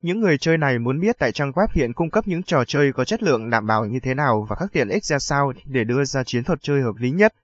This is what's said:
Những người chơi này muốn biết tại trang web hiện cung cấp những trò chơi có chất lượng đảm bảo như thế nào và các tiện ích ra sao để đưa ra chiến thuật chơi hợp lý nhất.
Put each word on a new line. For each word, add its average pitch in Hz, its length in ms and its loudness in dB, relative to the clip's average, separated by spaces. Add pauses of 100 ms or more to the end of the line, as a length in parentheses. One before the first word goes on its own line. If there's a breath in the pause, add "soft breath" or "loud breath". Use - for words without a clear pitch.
Những 175 180 -2
người 175 180 4
chơi 165 200 2
này 135 200 2
muốn 127 220 -2
biết 208 180 0
tại 120 140 0
trang 139 200 -4
web 185 200 2
hiện 123 200 0
cung 165 180 -2
cấp - 180 0
những 175 140 -2
trò 147 220 0
chơi 143 280 2
có 127 120 -2
chất 226 180 -4
lượng 120 280 2
đảm 110 160 0
bảo 110 180 2
như 117 160 -4
thế 131 140 -2
nào 120 360 0
và 104 60 -4
các 185 160 -4
tiện 127 160 0
ích 196 160 -2
ra 147 140 0
sao 139 340 -2 (120)
để 131 200 0
đưa 123 200 0
ra 135 200 -2
chiến 120 200 -2
thuật 160 180 -2
chơi 143 200 0
hợp 117 140 0
lý 120 140 -2
nhất. 196 340 2